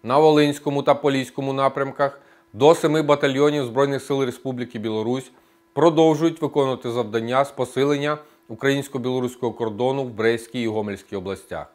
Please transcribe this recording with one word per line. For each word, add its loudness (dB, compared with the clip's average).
На 0
Волинському 2
та 4
Поліському -2
напрямках -2
до 6
семи 0
батальйонів 2
Збройних -2
сил -2
Республіки -8
Білорусь -4
продовжують 4
виконувати -2
завдання 0
з -6
посилення -2
українсько-білоруського -4
кордону -4
в -10
Брестській -2
і -2
Гомельській -6
областях. -8